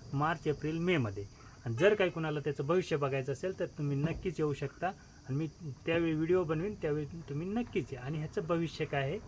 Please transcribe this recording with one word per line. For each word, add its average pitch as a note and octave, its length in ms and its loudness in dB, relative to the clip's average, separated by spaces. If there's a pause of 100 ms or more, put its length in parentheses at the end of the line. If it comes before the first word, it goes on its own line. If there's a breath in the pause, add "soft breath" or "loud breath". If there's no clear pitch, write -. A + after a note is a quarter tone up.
(140)
मार्च, D#3 340 2
एप्रिल, D3+ 320 0
मेमध्ये. B2+ 440 2 (420 loud breath)
आणि A2+ 100 -2
जर F#3+ 200 8
काही F#3 140 4
कुणाला D#3 300 0
त्याचं C#3 280 -2
भविष्य E3+ 300 4
बघायचं C3+ 340 0
असेल F#3 280 -4
तर F3+ 60 0 (120)
तुम्ही C#3+ 200 0
नक्कीच D#3+ 420 -2
येऊ D3+ 140 2
शकता D3 340 -4
आणि - 480 -8
मी D#3 120 0 (380)
त्यावेळी E3 280 4
व्हिडिओ E3 300 4
बनवीन, E3 380 0
त्यावेळी D3+ 240 0 (240)
तुम्ही D3+ 180 -2
नक्कीच G#3 460 -2
या A#2+ 80 -10
आणि D3 160 -4
ह्याचं D#3 300 -4
भविष्य E3 380 0
काय C#3+ 160 0
आहे D3 160 0 (100)